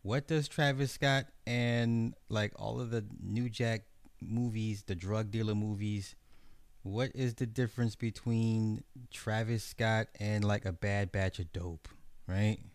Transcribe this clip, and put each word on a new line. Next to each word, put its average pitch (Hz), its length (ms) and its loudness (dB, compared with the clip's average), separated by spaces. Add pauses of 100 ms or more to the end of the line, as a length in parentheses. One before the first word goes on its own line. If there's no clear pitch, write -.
What 120 280 -2
does 151 180 2
Travis 139 460 2
Scott 135 320 4 (200)
and, 117 680 2 (140)
like, 107 260 0
all 113 240 -4
of 120 100 -4
the 113 160 -2 (160)
New 110 280 -2
Jack 113 320 0 (400)
movies, 110 640 -2
the 95 120 -4
drug 104 340 -2
dealer 107 260 0
movies, 104 600 -2 (680)
what 113 300 -2
is 123 200 0
the 123 120 -2
difference 117 520 0
between 113 880 2 (260)
Travis 110 540 -2
Scott 110 420 2 (140)
and, 104 240 2
like, 104 180 4
a 95 80 0
Bad 101 400 0
Batch 95 280 0
of 87 120 -6
Dope, 87 380 -6 (380)
right? 104 320 4 (160)